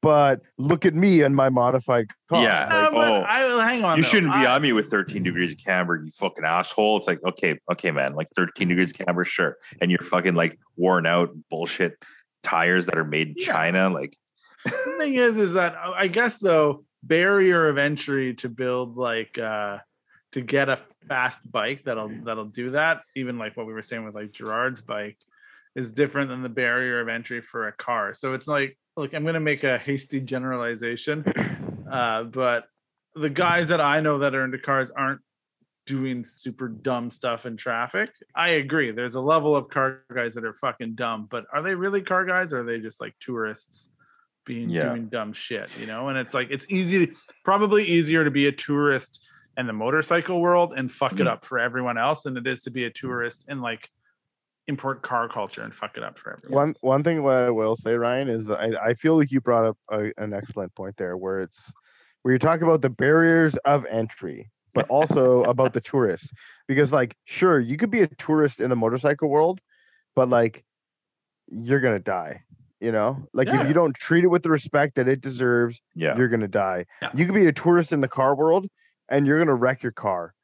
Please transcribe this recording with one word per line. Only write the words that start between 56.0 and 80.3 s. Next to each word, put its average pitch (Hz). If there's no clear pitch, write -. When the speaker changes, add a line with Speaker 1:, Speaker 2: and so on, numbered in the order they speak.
Speaker 3:
up 104
for -
everyone -
Speaker 1:
One, 143
Speaker 3:
else. -
Speaker 1:
one 131
thing 160
what 135
I 123
will 110
say, 113
Ryan, 123
is 113
that 107
I, 110
I 120
feel 160
like 139
you 135
brought 117
up 110
a, 107
an 104
excellent 101
point 98
there, 90
where 95
it's, -
where 127
you 131
talk 160
about 165
the 131
barriers 160
of 143
entry, 107
but -
also 131
Speaker 3:
<laughs> -
Speaker 1:
about 123
the 120
tourists. 113
Because, 135
like, 127
sure, 175
you 120
could 214
be 226
a 175
tourist 156
in 123
the 123
motorcycle 127
world, 160
but, 123
like, 117
you're 117
gonna 120
die, 87
you 113
know? 120
Like, 131
Speaker 3:
Yeah. 370
Speaker 1:
if 135
you 151
don't 160
treat 170
it 185
with 175
the 165
respect 147
that 127
it 135
deserves, 120
Speaker 2:
Yeah. 78
Speaker 1:
you're 123
gonna 110
die. 95
Speaker 4:
Yeah. -
Speaker 1:
You 156
could 190
be 202
a 151
tourist 170
in 147
the 131
car 135
world, 160
and 143
you're 147
gonna 160
wreck 127
your 120
car. 90